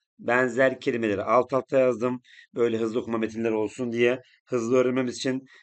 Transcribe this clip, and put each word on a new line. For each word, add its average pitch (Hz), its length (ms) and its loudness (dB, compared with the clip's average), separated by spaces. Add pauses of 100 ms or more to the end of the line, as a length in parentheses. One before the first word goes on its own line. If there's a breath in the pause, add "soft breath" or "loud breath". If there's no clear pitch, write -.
(200)
benzer 123 600 2
kelimeleri 113 440 -2
alt 120 300 2
alta 131 260 0
yazdım. 123 420 0 (340 loud breath)
Böyle 117 220 2
hızlı 113 220 -2
okuma 113 180 -4
metinleri 110 360 -2
olsun 110 380 -4
diye 120 300 2 (240 soft breath)
hızlı 120 320 0
öğrenmemiz 127 400 0
için 131 280 -4 (160 soft breath)